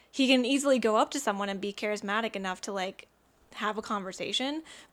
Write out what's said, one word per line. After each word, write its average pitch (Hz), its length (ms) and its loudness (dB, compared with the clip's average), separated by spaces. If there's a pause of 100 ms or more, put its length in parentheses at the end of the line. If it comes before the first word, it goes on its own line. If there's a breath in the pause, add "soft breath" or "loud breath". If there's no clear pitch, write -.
(100)
he 269 180 2
can 254 160 6
easily 277 340 4
go 220 180 4
up 277 160 4
to 294 80 -4
someone 202 280 -2
and 196 120 -4
be 196 120 -4
charismatic 214 640 -2
enough 190 260 -4
to, 214 100 -8
like, 190 360 -6 (460)
have 214 240 -2
a 220 40 -4
conversation, 214 800 -4 (300 loud breath)